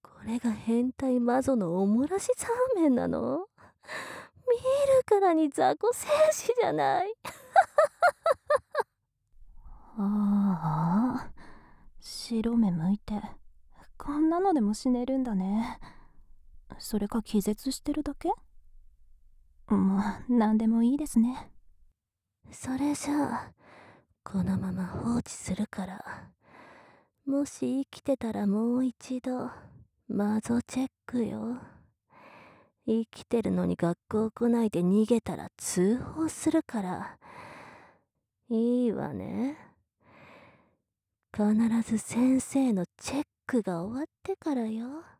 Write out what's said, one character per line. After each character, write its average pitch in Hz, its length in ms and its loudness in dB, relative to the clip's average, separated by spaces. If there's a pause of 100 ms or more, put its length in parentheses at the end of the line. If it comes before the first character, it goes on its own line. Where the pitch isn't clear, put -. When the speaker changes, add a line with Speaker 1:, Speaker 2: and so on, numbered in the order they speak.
Speaker 1:
こ - 100 -20 (140)
れ 226 140 -2
が 233 120 0
変 233 400 0
態 254 280 0
マ 240 220 2
ゾ 269 140 2
の 180 260 0
お 196 40 4
も 226 220 4
ら 392 120 -2
し - 180 -2
ザ - 100 -8 (280)
ー 349 60 2
メ 311 80 6
ン 247 60 6
な 175 120 0
の？ 277 400 -4 (1000)
見 480 60 6
る 523 500 4
か 415 140 4
ら 370 140 4
に 320 160 4
雑 - 300 2
魚 453 140 2
戦 - 160 -8 (220)
士 - 280 -2
じ 440 60 4
ゃ - 80 0
な 285 300 2
い。 415 100 -4 (100)
<laughs> - 0 - (2750)
Speaker 2:
あ 202 1300 0
あ、 - 20 -12 (680)
白 233 560 -4
目 214 160 4
向 175 220 0
い 208 40 0
て。 - 240 -6 (760)
こ 294 200 -6
ん 320 120 4
な 339 100 2
の 381 140 2
で 269 80 4
も 208 120 2
死 254 160 -2
ね 247 160 0
る 262 120 0
ん 262 60 0
だ 226 120 -2
ね。 208 440 -2 (1000)
そ - 220 -4
れ 202 80 -2
か 226 160 -2
気 208 180 0
絶 214 300 -4
し - 80 -8
て 294 140 -6
る 302 100 -4
だ 285 120 -6
け？ 339 160 -2 (1400)
ま 196 520 2
あ、 - 100 -14
な 220 240 4
ん 214 40 4
で 220 100 2
も 226 160 4
い 247 100 4
い 285 40 0
で 294 100 -4
す - 120 2
ね。 240 320 -2 (1000)
Speaker 1:
そ 262 260 -6
れ 285 160 0
じ 285 180 -4
ゃ 285 220 0
あ、 - 200 -8 (720)
こ 190 200 -2
の 190 140 0
ま 190 140 -4
ま 185 140 -4
放 233 300 -4
置 - 160 -4
す - 220 -8
る 208 140 -4
か 190 180 -8
ら。 - 460 -14 (960)
も 277 200 0
し 262 360 -4
生 - 100 -8
き - 100 -20
て 277 140 0
た 226 160 -4
ら 202 160 -2
も 226 300 0
う 262 80 0
一 254 340 -6
度、 254 300 -6 (580)
マ 208 320 0
ゾ 233 220 0
チ - 200 -6
ェ 262 40 0
ッ - 60 -12 (140)
ク 240 200 -2
よ。 220 320 -6 (1300)
生 226 220 0
き - 180 -20
て 233 160 0
る 185 100 -2
の 180 140 0
に 175 100 0
学 175 220 0 (100)
校 220 240 0
来 233 160 -2
な 233 160 4
い 214 60 0
で 170 120 -2
逃 202 240 4
げ 233 140 2
た - 160 -6
ら - 220 -12
通 196 400 2
報 311 320 -4
す - 200 -2
る 320 140 2
か 220 180 -6
ら。 185 360 -8 (1300)
い 240 380 2
い 220 80 2
わ 143 200 -4
ね。 202 440 -4 (1800)
必 208 200 2 (280)
ず 220 160 -2
先 254 420 2
生 262 320 0
の 185 140 0 (120)
チ - 180 -8
ェ 277 80 -2
ッ - 40 -8 (180)
ク 240 160 0
が 175 220 -4
終 233 160 -8
わ 311 60 -4
っ - 20 -20 (160)
て 381 140 -6
か 294 180 -4
ら 226 120 -2
よ。 240 360 -8 (160)